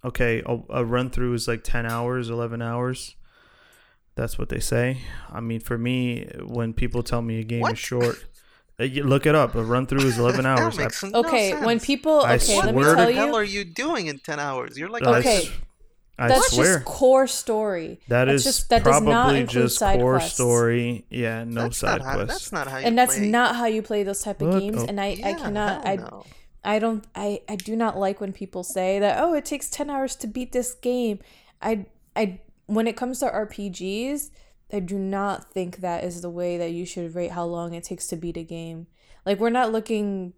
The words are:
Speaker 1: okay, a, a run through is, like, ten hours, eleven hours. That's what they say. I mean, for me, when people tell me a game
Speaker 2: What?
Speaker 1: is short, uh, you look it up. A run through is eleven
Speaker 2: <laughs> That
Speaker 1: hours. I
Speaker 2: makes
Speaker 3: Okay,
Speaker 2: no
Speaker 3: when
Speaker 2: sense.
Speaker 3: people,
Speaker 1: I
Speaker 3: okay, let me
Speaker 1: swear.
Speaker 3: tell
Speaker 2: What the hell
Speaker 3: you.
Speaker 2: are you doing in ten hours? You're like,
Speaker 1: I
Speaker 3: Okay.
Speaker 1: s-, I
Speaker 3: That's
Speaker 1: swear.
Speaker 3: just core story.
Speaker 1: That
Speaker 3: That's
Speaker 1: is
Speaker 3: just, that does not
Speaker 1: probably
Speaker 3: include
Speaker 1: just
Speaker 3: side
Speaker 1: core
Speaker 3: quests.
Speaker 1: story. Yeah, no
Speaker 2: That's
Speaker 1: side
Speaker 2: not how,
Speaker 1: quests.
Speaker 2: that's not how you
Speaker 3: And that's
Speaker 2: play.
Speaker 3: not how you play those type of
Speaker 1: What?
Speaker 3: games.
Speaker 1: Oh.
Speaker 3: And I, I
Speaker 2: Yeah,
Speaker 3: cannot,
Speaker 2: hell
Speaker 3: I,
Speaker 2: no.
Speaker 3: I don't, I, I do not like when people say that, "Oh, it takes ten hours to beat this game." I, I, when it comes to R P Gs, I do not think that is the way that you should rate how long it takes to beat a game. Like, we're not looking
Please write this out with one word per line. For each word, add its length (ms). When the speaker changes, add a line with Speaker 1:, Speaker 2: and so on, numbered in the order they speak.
Speaker 1:
okay, 400
a, 140
a 160
run 240
through 240
is, 140
like, 160
ten 220
hours, 440
eleven 320
hours. 540
That's 220
what 120
they 100
say. 400
I 120
mean, 180
for 180
me, 520
when 280
people 300
tell 180
me 180
a 40
game 180
Speaker 2:
What? 120
Speaker 1:
is 60
short, 440
uh, 40
you 220
look 200
it 80
up. 220
A 80
run 240
through 140
is 180
eleven 240
Speaker 2:
<laughs> 0
That 160
Speaker 1:
hours. 180
I 60
Speaker 2:
makes 200
Speaker 3:
Okay, 500
Speaker 2:
no 120
Speaker 3:
when 140
Speaker 2:
sense. 80
Speaker 3:
people, 340
Speaker 1:
I 140
Speaker 3:
okay, 220
let 80
me 80
Speaker 1:
swear. 220
Speaker 3:
tell 100
Speaker 2:
What 20
the 60
hell 160
Speaker 3:
you. 60
Speaker 2:
are 80
you 220
doing 400
in 140
ten 200
hours? 380
You're 120
like, 140
Speaker 1:
I 160
Speaker 3:
Okay. 180
Speaker 1:
s-, 140
I 100
Speaker 3:
That's 260
Speaker 1:
swear. 220
Speaker 3:
just 80
core 420
story. 800
Speaker 1:
That 180
Speaker 3:
That's 120
Speaker 1:
is 60
Speaker 3:
just, 260
that 140
does 200
not 0
Speaker 1:
probably 380
Speaker 3:
include 220
Speaker 1:
just 140
Speaker 3:
side 220
Speaker 1:
core 160
Speaker 3:
quests. 180
Speaker 1:
story. 760
Yeah, 320
no 200
Speaker 2:
That's 140
Speaker 1:
side 220
Speaker 2:
not 80
how, 80
Speaker 1:
quests. 180
Speaker 2:
that's 180
not 160
how 120
you 80
Speaker 3:
And 100
that's 200
Speaker 2:
play. 100
Speaker 3:
not 280
how 120
you 160
play 180
those 220
type 180
of 60
Speaker 1:
What? 120
Speaker 3:
games. 220
Speaker 1:
Oh. 60
Speaker 3:
And 120
I, 60
I 60
Speaker 2:
Yeah, 220
Speaker 3:
cannot, 520
Speaker 2:
hell 80
Speaker 3:
I, 40
Speaker 2:
no. 280
Speaker 3:
I 160
don't, 340
I, 340
I 80
do 200
not 240
like 200
when 140
people 300
say 340
that, 240
"Oh, 140
it 100
takes 240
ten 220
hours 260
to 100
beat 260
this 200
game." 460
I, 240
I, 260
when 220
it 100
comes 220
to 120
R 140
P 240
Gs, 600
I 60
do 180
not 560
think 240
that 260
is 180
the 100
way 260
that 140
you 120
should 300
rate 180
how 140
long 300
it 80
takes 240
to 80
beat 220
a 60
game. 440
Like, 160
we're 120
not 200
looking 680